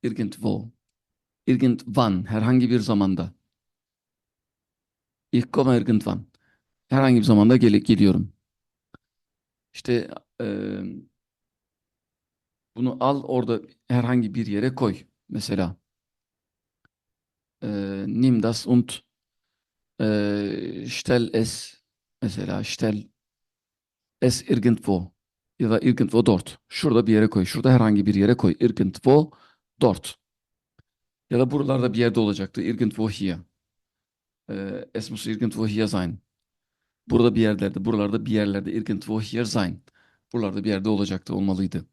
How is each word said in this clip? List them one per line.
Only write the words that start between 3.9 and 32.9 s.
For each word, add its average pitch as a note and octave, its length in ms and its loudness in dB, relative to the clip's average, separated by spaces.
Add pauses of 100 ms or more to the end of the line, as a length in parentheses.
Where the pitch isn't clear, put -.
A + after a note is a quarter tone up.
Ich A#2+ 200 0
komme C3 240 2
irgendwann. G#2 500 0 (640)
Herhangi C3 300 4
bir G#2+ 60 2
zamanda A2 320 8
gel-, G#2 280 4
geliyorum. G2 480 2 (1400)
İşte, A#2+ 380 -4 (300)
e, G#2+ 60 -6 (2250)
bunu B2 240 -4
al C3+ 220 0
orada A#2+ 380 -2 (280)
herhangi A#2+ 460 0
bir A2+ 120 -4
yere A2 280 -2
koy. A2 220 -2 (320)
Mesela, F#2+ 480 -4 (1900)
e, A#2 60 -8 (380)
nimm A2+ 360 2
das A2+ 240 -2
und, B2 240 4 (1120)
e, G#2 880 -4
stell B2 460 -2
es, - 480 -6 (400)
mesela G2 420 -6
stell G#2+ 440 -4 (1120)
es B2+ 300 0
irgendwo G#2 640 0 (460)
ya A#2 120 0
da A2 100 2
irgendwo A2+ 460 2
dort. G2 320 0 (100)
Şurada A#2+ 380 2
bir A2+ 60 4
yere G#2+ 180 4
koy. F#2+ 140 0
Şurada B2+ 280 2
herhangi G#2+ 340 4
bir G2+ 80 2
yere G#2 220 4
koy. F#2 240 2
Irgendwo A#2+ 680 2 (500)
dort. - 380 0 (1120)
Ya A#2+ 80 0
da B2+ 120 2
buralarda C3+ 440 0
bir A2 40 -2
yerde A#2 220 2
olacaktı. G2 420 -2
Irgendwo A2 480 -2